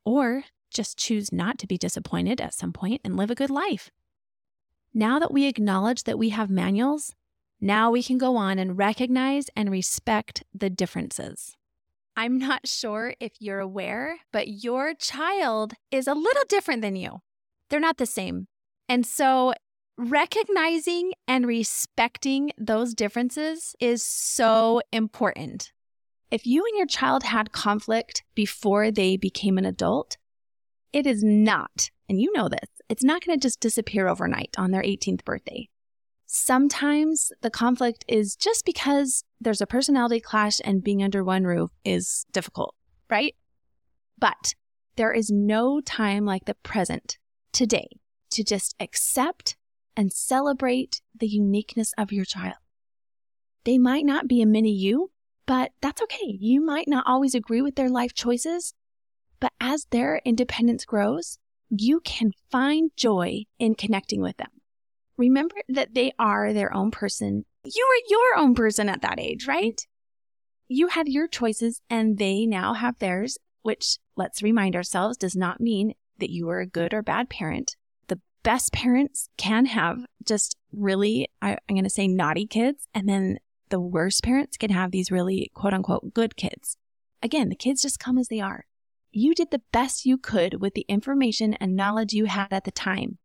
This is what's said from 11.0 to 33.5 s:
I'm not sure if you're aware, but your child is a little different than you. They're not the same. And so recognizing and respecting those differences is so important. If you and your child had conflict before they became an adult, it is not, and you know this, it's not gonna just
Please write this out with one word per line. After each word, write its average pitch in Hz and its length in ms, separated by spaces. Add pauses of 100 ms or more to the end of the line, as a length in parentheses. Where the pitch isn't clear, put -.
I'm 240 200
not 262 280
sure 226 540
if 233 200
you're 196 200
aware, 196 600 (120)
but - 160
your 247 460
child 269 800 (180)
is 262 160
a 277 60
little 453 340
different 330 340
than 202 140
you. 185 240 (500)
They're - 100
not 320 180
the 254 80
same. 185 420 (400)
And 247 180
so 262 480 (440)
recognizing 339 1120 (160)
and 254 180
respecting 240 1120
those 226 360
differences 247 880
is 240 200
so 226 800 (120)
important. - 800 (580)
If 233 160
you 285 180
and 440 120
your 370 100
child 262 360
had 214 280
conflict 220 720 (100)
before 208 580
they 190 260
became 190 400
an 190 80
adult, 190 520 (760)
it 285 120
is 233 160
not, 214 680 (180)
and 190 140
you 330 100
know 269 160
this, - 220 (180)
it's 214 160
not 311 220
gonna 339 120
just 254 220